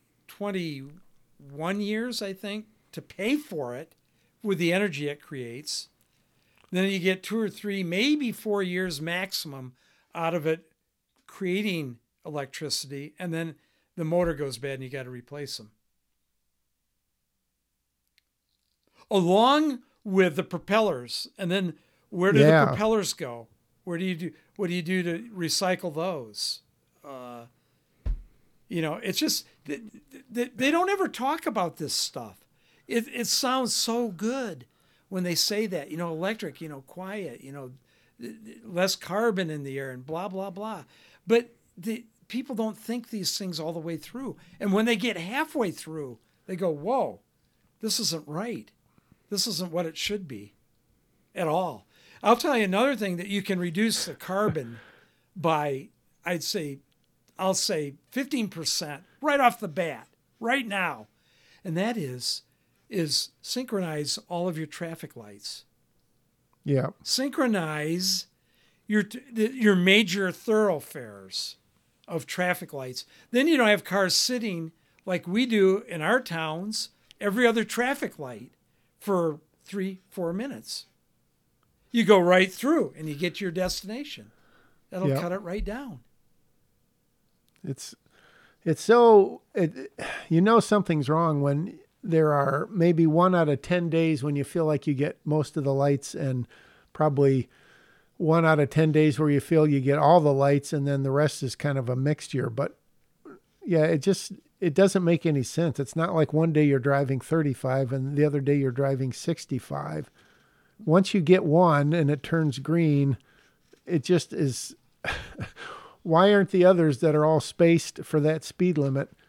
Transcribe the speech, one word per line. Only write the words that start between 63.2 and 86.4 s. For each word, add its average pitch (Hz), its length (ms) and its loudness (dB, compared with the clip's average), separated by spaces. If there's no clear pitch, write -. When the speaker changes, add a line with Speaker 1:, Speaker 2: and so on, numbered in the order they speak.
Speaker 1:
synchronize 175 760 -6
all 175 200 -4
of 170 100 -6
your 156 100 -8
traffic 165 480 -12
lights. 104 500 -16
Speaker 2:
Yeah. 135 240 0
Speaker 1:
Synchronize 185 1200 -2
your 208 160 2
t-, 233 180 -14
the, 226 220 0
your 214 220 6
major 190 560 4
thoroughfares 139 1200 -4
of 165 180 -6
traffic 180 480 -4
lights. 131 320 -10
Then 262 160 4
you 330 80 6
don't 240 140 6
have 202 160 4
cars 185 300 0
sitting 196 580 -2
like 185 220 -4
we 214 180 2
do 208 420 4
in 170 140 -8
our 208 180 2
towns, 170 680 -6
every 208 260 2
other 226 160 4
traffic 262 560 -4
light 123 320 -14
for 170 400 0
three, 190 460 -6
four 170 240 -4
minutes. 220 540 -10
You 233 140 2
go 196 160 8
right 185 320 6
through 262 460 0
and 156 100 -8
you 151 80 -6
get 175 200 -4
to 202 100 -8
your 180 60 -4
destination. 185 800 -8
That'll 180 200 -4
Speaker 2:
Yep. 135 120 0
Speaker 1:
cut 175 100 -4
it 185 100 -6
right 190 220 -8
down. 208 360 -10